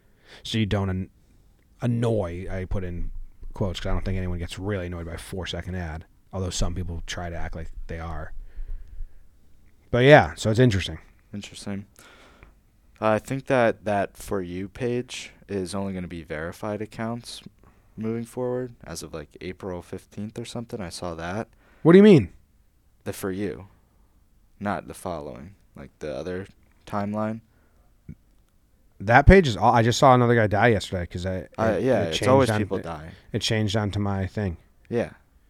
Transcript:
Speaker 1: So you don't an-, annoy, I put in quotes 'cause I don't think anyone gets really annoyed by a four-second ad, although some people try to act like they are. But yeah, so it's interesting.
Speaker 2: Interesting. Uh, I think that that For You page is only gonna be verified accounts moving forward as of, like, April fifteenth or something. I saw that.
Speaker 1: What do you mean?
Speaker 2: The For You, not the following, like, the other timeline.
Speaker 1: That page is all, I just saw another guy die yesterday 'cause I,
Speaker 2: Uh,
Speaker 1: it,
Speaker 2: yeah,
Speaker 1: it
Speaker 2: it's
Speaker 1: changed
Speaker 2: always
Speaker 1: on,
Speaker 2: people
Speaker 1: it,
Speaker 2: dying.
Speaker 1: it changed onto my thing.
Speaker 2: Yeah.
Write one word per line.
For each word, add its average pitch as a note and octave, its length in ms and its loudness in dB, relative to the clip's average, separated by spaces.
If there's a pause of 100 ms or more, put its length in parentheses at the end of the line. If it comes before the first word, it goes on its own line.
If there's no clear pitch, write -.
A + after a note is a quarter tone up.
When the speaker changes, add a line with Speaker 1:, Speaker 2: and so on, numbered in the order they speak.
(440)
Speaker 1:
So - 140 -4
you A2 80 2
don't G2 240 0
an-, F#2 200 -4 (720)
annoy, A2 680 -2
I F#2 160 -6
put F#2+ 180 -2
in F2 280 -4 (420)
quotes F#2 260 -4
'cause - 100 -4
I A2 40 0
don't - 120 -2
think F#2+ 120 -2
anyone F2+ 200 -4
gets E2+ 220 -8
really F#2 280 -4
annoyed E2+ 180 -8
by E2 80 -10
a E2 40 -10
four-second F2 580 -8
ad, E2+ 300 -8 (280)
although F#2+ 160 -4
some F2 260 -2
people E2 320 -6
try F2 220 -8
to E2+ 60 -8
act E2 200 -4
like E2 160 -8 (160)
they E2+ 120 -8
are. D#2+ 340 -8 (1600)
But A#2+ 120 2
yeah, B2+ 320 8
so - 160 -2
it's G#2+ 80 2
interesting. F#2+ 400 4 (340)
Speaker 2:
Interesting. G2+ 520 -12 (1160)
Uh, A2 80 2
I A2 100 2
think C3+ 280 -8
that A#2+ 380 2
that G2+ 300 -2
For G2+ 260 -6
You F2+ 280 -8
page B2 600 -6 (160)
is F#2+ 260 -6
only G2 200 -6
gonna F2+ 140 -8
be E2 160 -12
verified F2+ 580 -8
accounts A#2 600 -10 (560)
moving A2+ 280 -6
forward B2 480 -6 (100)
as E2+ 200 -12
of, D#2+ 100 -14
like, D#2 260 -14
April F2+ 420 -10
fifteenth - 560 -14
or A#2+ 80 -8
something. A#2+ 360 -10
I E2+ 80 -10
saw E2+ 260 -10
that. F2 320 -8 (340)
Speaker 1:
What D#3+ 120 8
do F#3 40 12
you G3+ 60 12
mean? E3 300 8 (720)
Speaker 2:
The G2+ 80 -8
For G2 180 -6
You, F#2 360 -8 (920)
not F#2+ 300 -6
the - 40 -14
following, D2 640 -10 (220)
like, - 220 -20
the C#2+ 140 -8
other F2+ 340 -8 (380)
timeline. G#2+ 540 -4 (1600)
Speaker 1:
That A#2 280 6
page F#3 200 10
is G#2 100 0
all, A2+ 160 6
I A#2 100 6
just A#2 160 2
saw C3+ 160 8
another A#2+ 200 4
guy A2 120 4
die G2+ 220 4
yesterday F#2 360 0
'cause F2+ 200 -8
I, F#2 220 -6 (100)
Speaker 2:
Uh, A2 200 2
Speaker 1:
it, F#2 60 -2
Speaker 2:
yeah, A#2+ 200 2
Speaker 1:
it E2 60 0
Speaker 2:
it's D#2+ 100 -4
Speaker 1:
changed G#2 100 2
Speaker 2:
always C3 200 6
Speaker 1:
on, G#2+ 100 0
Speaker 2:
people - 180 -2
Speaker 1:
it, F2+ 60 -8
Speaker 2:
dying. E2 280 -10 (220)
Speaker 1:
it G#2+ 80 -2
changed G#2+ 340 0
onto G#2 240 0
my G2 260 -2
thing. G2 320 -4 (320)
Speaker 2:
Yeah. G#2+ 220 -2 (380)